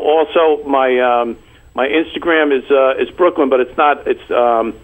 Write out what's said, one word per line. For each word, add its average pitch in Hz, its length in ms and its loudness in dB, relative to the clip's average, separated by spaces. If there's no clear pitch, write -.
also 151 640 2
my, 131 340 0
um, 120 400 0
my 127 120 -2
Instagram 160 680 -2
is, 127 120 -4
uh, 135 320 2
is 123 100 -4
Brooklyn, 170 380 0
but 131 120 2
it's 123 160 -4
not, 147 320 0
it's, - 240 -6
um, 113 520 0